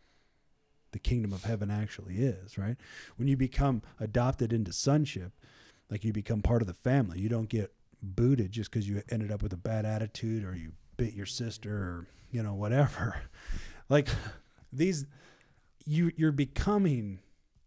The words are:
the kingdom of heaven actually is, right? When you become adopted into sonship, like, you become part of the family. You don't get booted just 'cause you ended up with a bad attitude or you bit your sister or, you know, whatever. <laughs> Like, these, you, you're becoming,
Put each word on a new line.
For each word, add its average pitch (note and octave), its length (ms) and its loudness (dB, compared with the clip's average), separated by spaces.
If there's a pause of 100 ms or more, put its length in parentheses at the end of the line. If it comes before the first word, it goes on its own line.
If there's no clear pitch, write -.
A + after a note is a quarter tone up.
(920)
the - 80 -8
kingdom A2+ 340 0
of F#2 100 -6
heaven G2+ 280 -2
actually G#2 460 -6
is, G2 400 -2
right? G2+ 180 -2 (400)
When B2+ 120 -2
you C#3 100 4
become C3 440 2 (180)
adopted A#2 520 0
into G#2+ 220 0
sonship, C#3 580 0 (580)
like, G#2 140 -4
you A2 100 0
become G#2 280 -2
part A#2 200 4
of A2 60 0
the F2+ 60 -6
family. A#2 460 2
You G2+ 100 0
don't A2+ 200 -2
get G#2+ 240 -2 (300)
booted A2 480 2
just A2 200 -6
'cause G#2 160 0
you G2+ 220 -2
ended G#2+ 220 -2
up G#2 120 -4
with G2 100 -2
a F2+ 40 -4
bad A2 280 -2
attitude A2 580 -2
or F#2 120 -6
you E2 180 -10 (240)
bit A#2 160 0
your G2+ 120 -8
sister G#2+ 500 -6
or, F2 320 -4 (220)
you A#2 120 -2
know, G#2 120 -2
whatever. A#2 720 2
<laughs> - 640 -8
Like, D3 180 6 (640)
these, D3+ 340 0 (800)
you, D#3+ 300 2
you're D#3+ 160 2
becoming, C#3+ 880 0 (480)